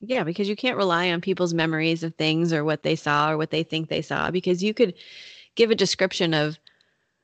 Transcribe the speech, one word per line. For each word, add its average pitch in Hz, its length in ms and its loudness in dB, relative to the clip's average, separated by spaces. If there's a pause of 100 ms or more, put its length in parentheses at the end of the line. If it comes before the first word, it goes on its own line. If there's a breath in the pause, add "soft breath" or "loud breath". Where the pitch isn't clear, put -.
yeah, 233 220 -2
because 175 280 -2
you 214 60 0
can't 254 200 -2
rely 180 340 2
on 170 120 -2
people's 180 320 0
memories 160 480 0
of 165 140 -6
things 160 360 2
or 151 100 0
what 151 200 0
they 156 120 2
saw 151 360 0
or 156 80 0
what 160 120 -4
they 156 120 0
think 160 260 -4
they 160 140 -2
saw, 143 280 -2
because 180 320 0
you 214 120 0
could 214 180 2 (600 loud breath)
give 220 160 4
a 226 40 4
description 185 600 0
of 151 240 0 (640 soft breath)